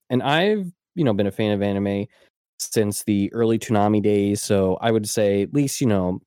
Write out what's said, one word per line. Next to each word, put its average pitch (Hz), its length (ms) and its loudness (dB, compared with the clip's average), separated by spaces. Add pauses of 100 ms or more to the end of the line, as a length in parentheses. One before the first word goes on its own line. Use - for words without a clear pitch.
And 127 140 0
I've, 180 480 0 (240)
you 170 80 -2
know, 123 100 2
been 101 140 0
a 98 40 -2
fan 107 200 -2
of 98 100 0
anime 101 460 -2 (520)
since 104 440 -2
the 101 300 0
early 113 260 0
Toonami 104 420 2
days. 101 400 2
So 95 400 2
I 117 100 0
would 110 160 0
say 101 360 0
at - 100 -6
least, 143 280 0
you 139 60 2
know, 92 400 0